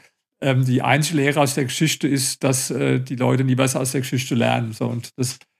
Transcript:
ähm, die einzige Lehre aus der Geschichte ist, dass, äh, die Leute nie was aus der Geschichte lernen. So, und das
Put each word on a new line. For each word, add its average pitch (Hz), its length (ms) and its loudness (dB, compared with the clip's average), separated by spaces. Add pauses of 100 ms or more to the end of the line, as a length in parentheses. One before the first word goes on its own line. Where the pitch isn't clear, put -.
(400)
ähm, 131 240 2
die 127 180 2
einzige 147 360 2
Lehre 143 220 2
aus 139 140 2
der 143 100 0
Geschichte 151 440 0
ist, 131 340 -2
dass, 131 300 0
äh, 131 260 2
die 131 160 -6
Leute 127 300 2
nie 127 120 2
was 131 200 2
aus 131 160 -4
der 139 80 -2
Geschichte 127 340 -2
lernen. 117 380 0
So, 120 140 -4
und 117 300 -8
das 131 220 -4 (220)